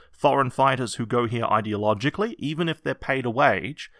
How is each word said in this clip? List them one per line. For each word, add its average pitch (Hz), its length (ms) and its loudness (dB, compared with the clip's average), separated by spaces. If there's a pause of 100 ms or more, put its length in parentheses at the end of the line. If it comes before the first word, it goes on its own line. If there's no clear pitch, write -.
(100)
foreign 135 400 2
fighters 131 440 0
who 117 120 -6
go 120 220 0
here 117 160 -2
ideologically, 107 920 0
even 156 300 -2
if 160 140 -6
they're 139 140 -4
paid 131 300 -4
a 120 40 0
wage, 117 580 0 (120)